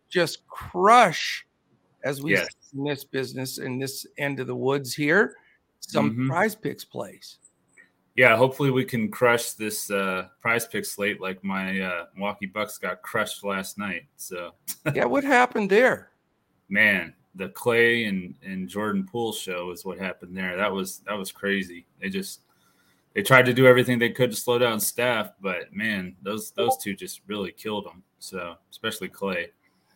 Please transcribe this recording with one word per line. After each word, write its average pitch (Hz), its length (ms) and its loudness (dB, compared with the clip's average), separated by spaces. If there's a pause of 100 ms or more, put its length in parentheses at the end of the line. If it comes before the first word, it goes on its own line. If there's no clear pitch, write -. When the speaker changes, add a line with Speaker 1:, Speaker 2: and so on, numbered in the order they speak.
Speaker 1:
just - 400 -2
crush, 196 1000 4 (580)
as 135 180 -4
we 160 80 -2
Speaker 2:
Yes. 196 140 4
Speaker 1:
say - 340 -14
in 139 60 -4
this 139 200 -4
business, 131 540 -6
in 127 200 -4
this 135 280 -8 (100)
end 139 240 -4
of 127 60 -6
the 127 100 -6
woods 131 380 -2
here, 170 420 2 (440)
some 147 320 0
Speaker 2:
Mm-hmm. 127 180 -2
Speaker 1:
Prize 196 240 0
Picks - 320 -8
plays? - 500 -12 (800)
Speaker 2:
Yeah, 123 200 8
hopefully 131 360 4
we 127 160 2
can 110 240 -2
crush 120 420 2
this, 107 380 -6
uh, 95 380 -2 (120)
Prize 117 260 0
Picks 101 260 -6
slate 101 280 -4
like 95 240 -8
my, 95 360 -2
uh, 90 340 -6
Milwaukee 101 320 -6
Bucks 104 320 -8
got 92 240 -6
crushed - 420 -6
last 98 320 -6
night, 95 300 -8 (100)
so. 87 360 -12 (160)
<laughs> - 260 -6
Speaker 1:
Yeah, 131 100 0
what 269 180 0
happened 247 460 2
there? 214 440 2 (580)
Speaker 2:
Man, 98 420 2 (220)
the 95 160 -8
Clay 117 560 4
and, 92 360 -4
and 95 280 -8
Jordan 98 360 -2
Poole 113 280 -6
show 90 360 -8
is 87 140 -12
what 90 140 -10
happened 92 360 -10
there. 92 220 -6
That 98 160 0
was, 95 280 -6
that 98 120 -10
was 98 180 -8
crazy. 95 540 -4 (160)
They 98 80 -6
just, 98 320 -8 (720)
they 107 100 -2
tried 127 220 8
to 123 80 4
do 131 140 6
everything 123 320 8
they 117 100 2
could 123 220 2
to 113 80 -8
slow 120 200 0
down 117 220 2
Steph, 117 520 0 (100)
but 90 320 -6
man, 98 480 -4
those, 107 300 -6
those - 260 0
two 101 160 -6
just - 320 -14
really 98 260 -6
killed 104 340 -6
'em. 85 160 -20 (160)
So, 87 360 -12 (160)
especially 104 380 -8
Clay. 90 400 -4 (480)